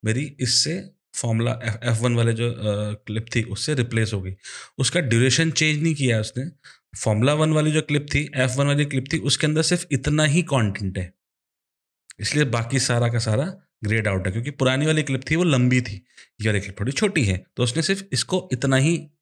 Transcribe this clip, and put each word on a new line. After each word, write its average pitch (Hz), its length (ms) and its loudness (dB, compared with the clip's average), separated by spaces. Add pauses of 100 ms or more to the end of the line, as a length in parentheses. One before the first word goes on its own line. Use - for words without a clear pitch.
मेरी 131 340 -2
इससे 160 540 -2 (220)
फॉर्मूला 117 440 0
F, 107 240 -6
एफ़ 113 160 0
वन 120 160 2
वाले 117 180 2
जो, 117 180 -2
अ, 104 420 -2
क्लिप 107 320 -8 (100)
थी, 113 80 0
उससे - 300 -4
रिप्लेस 113 400 0
हो 98 80 -2
गई। 92 140 -8 (420)
उसका - 220 0
ड्यूरेशन 127 520 2
चेंज 151 320 2
नहीं 160 120 2
किया 123 240 2
उसने। 127 320 -6 (460)
फॉर्मूला 113 360 2
वन 156 180 2
वाली 156 200 2
जो 156 100 2
क्लिप 147 240 -2 (100)
थी, 143 200 0
एफ़ 127 160 2
वन 139 140 0
वाली 143 200 2
क्लिप 135 280 -2
थी, 165 60 0
उसके - 280 0
अंदर 151 140 2
सिर्फ 175 300 0
इतना 147 320 2
ही 151 180 4
कंटेंट 107 560 0
है, 90 160 -6 (1040)
इसलिए 143 260 0
बाकी 117 340 -2
सारा 120 300 2
का 117 100 0
सारा 117 420 -2 (220)
ग्रेड 107 240 0
आउट 95 180 -2
है, 95 60 -2
क्योंकि 117 200 -4
पुरानी 135 340 0
वाली 156 180 2
क्लिप 135 180 -2 (100)
थी, 156 40 2
वो 170 80 2
लंबी 127 380 4
थी, 101 240 -8 (360)
ये 107 60 0
वाली 104 120 2
क्लिप 98 200 -12
थोड़ी 113 120 -2
छोटी 190 320 0
है, 95 220 0 (100)
तो 120 80 0
उसने 120 180 0
सिर्फ 196 320 -2
इसको 180 380 -2
इतना 135 240 0
ही 147 340 0 (120)